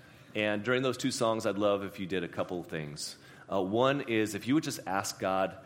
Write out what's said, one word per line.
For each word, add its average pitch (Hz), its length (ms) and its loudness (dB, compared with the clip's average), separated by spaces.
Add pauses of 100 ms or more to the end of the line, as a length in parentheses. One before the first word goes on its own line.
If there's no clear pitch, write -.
(340)
and 107 300 0
during 127 180 2
those 127 160 0
two 131 140 0
songs, 113 340 2
I'd 101 120 0
love 101 260 4
if 98 160 -8
you 98 60 -6
did 90 180 -2
a 82 40 -4
couple 90 320 -4
of 80 80 -8
things. 76 500 -8 (340)
Uh, 95 100 2
one 123 400 2
is 110 320 0
if 101 140 -6
you 131 80 4
would 160 80 4
just - 240 -6
ask 98 320 -2
God 95 460 0